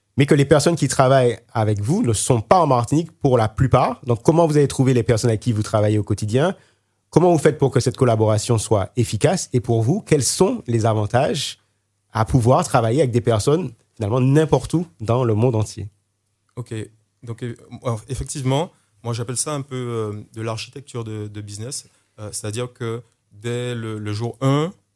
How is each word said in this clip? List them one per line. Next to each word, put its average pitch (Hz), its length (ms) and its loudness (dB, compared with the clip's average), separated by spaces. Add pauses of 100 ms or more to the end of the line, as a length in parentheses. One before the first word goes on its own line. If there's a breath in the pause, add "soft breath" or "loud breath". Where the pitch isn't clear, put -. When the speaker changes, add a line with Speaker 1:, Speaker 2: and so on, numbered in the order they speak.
(160)
Speaker 1:
mais 139 100 4
que 156 100 6
les 139 100 4
personnes 156 300 4
qui 139 120 -2
travaillent 127 520 2 (140)
avec 107 280 0
vous 165 220 -2
ne 117 100 0
sont 113 280 0
pas 190 200 4
en 156 60 2
Martinique 143 520 0
pour 127 180 2
la 110 120 2
plupart. 139 560 2
Donc, 120 180 -2
comment 165 240 4
vous 151 100 0
avez 143 100 4
trouvé 135 260 0
les 120 100 2
personnes 117 260 0
avec 113 120 -2
qui 127 100 -4
vous 107 120 -2
travaillez 107 340 0
au 101 60 -2
quotidien ? 117 520 -2 (560 soft breath)
Comment 175 220 6
vous 160 40 2
faites 151 200 2
pour 135 140 2
que 123 100 2
cette 120 160 -2
collaboration 110 600 2
soit 101 380 -2
efficace ? 135 560 0
Et 127 80 0
pour 117 240 0
vous, 160 180 0
quels 143 220 2
sont 208 420 0
les 113 200 0
avantages 123 760 -2 (540)
à 110 120 0
pouvoir 131 380 4
travailler 120 380 0
avec 127 100 0
des 117 100 0
personnes, 127 500 0 (240)
finalement, 113 260 -2
n'importe 143 520 2
où 170 140 -2 (140)
dans 117 240 0
le 113 100 2
monde 117 200 2
entier ? 104 340 -6 (640)
Speaker 2:
Ok. 120 180 -12 (500)
Donc, 117 200 -12
euh, 117 120 -10 (280)
alors, 113 240 -4
effectivement, 135 640 -4 (320)
moi, 117 100 -6
j'appelle 117 240 -6
ça 156 160 -6
un 143 80 -6
peu, 135 140 -12
euh, 113 460 -6 (120)
de 110 80 -12
l'architecture 113 640 -10
de, 107 240 -10
de 104 140 -14
business. 104 460 -14 (320)
Euh, 107 120 -12
c'est-à-dire 120 400 -8
que 117 300 -8 (300)
dès 120 440 -8
le, 110 240 -8
le 107 140 -6
jour 113 280 -6
un, 143 300 0 (240)